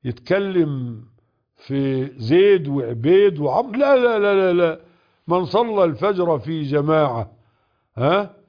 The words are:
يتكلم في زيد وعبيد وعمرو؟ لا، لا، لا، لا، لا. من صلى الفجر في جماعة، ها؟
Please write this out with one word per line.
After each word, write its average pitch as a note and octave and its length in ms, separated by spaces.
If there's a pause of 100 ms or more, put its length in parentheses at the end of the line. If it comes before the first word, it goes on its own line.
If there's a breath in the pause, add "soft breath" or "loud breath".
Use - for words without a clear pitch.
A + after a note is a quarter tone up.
يتكلم C#3+ 960 (540)
في C#3 600
زيد E3+ 520
وعبيد C#3+ 680
وعمرو؟ G3+ 340
لا، C#4 240
لا، A#3+ 220
لا، G3+ 160
لا، F#3+ 180
لا. E3+ 280 (480 soft breath)
من F3+ 160
صلى G#3 400
الفجر E3+ 540
في D#3 240
جماعة، C#3+ 680 (680)
ها؟ F3 320 (180)